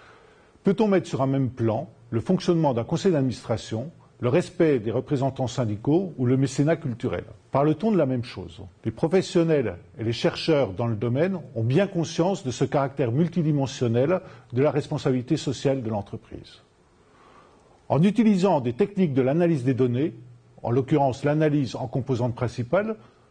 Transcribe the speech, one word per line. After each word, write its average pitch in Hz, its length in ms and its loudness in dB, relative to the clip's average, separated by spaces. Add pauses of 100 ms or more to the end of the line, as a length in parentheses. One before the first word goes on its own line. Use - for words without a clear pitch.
(640)
Peut-on 202 240 2
mettre 185 180 2
sur 120 140 -4
un 135 60 0
même 135 220 0
plan 113 380 -2 (220)
le 113 100 -2
fonctionnement 165 540 0
d'un 113 100 -2
conseil 170 300 0
d'administration, 127 800 -2 (280)
le - 80 -2
respect 156 520 2
des 107 120 -4
représentants 131 560 -2
syndicaux 139 720 0
ou 131 80 0
le 123 100 4
mécénat 143 400 2
culturel ? 113 480 -6 (280)
Parle-t-on 151 400 2
de 202 60 4
la 151 80 4
même 127 180 -2
chose ? 87 380 -14 (220)
Les 117 80 -2
professionnels 160 840 0 (200)
et 117 60 -6
les 113 80 -2
chercheurs 139 640 0
dans 117 140 -4
le 117 80 -2
domaine 135 440 -2 (160)
ont 113 80 -4
bien 143 240 2
conscience 175 560 -2
de 127 80 -4
ce 131 140 -2
caractère 139 480 0
multidimensionnel 147 1080 0 (300)
de 120 100 0
la 147 100 4
responsabilité 135 640 -2
sociale 135 440 -2
de 110 80 -4
l'entreprise. - 720 -10 (1300)
En 135 160 2
utilisant 196 560 4
des 123 140 -2
techniques 190 400 0
de 131 80 2
l'analyse 156 420 2
des 135 100 2
données, 127 400 0 (480)
en 113 100 -2
l'occurrence 135 520 2
l'analyse 147 520 2
en 117 120 -6
composantes 120 480 -2
principales, 175 600 -2 (340)